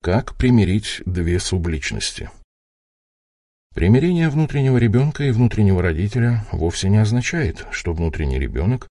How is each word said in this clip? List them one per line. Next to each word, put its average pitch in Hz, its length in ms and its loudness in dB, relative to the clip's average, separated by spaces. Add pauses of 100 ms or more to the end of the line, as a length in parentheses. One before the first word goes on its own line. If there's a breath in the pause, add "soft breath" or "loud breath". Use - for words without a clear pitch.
Как 104 280 -2
примирить 107 680 2
две 87 320 -2
субличности? - 920 -4 (1500)
Примирение 160 540 4
внутреннего 139 480 0
ребёнка 123 480 2
и 135 60 2
внутреннего 107 500 2
родителя 104 720 0
вовсе 85 340 -2
не 101 80 4
означает, 117 760 0
что - 200 -6
внутренний 78 480 -2
ребёнок 82 540 -2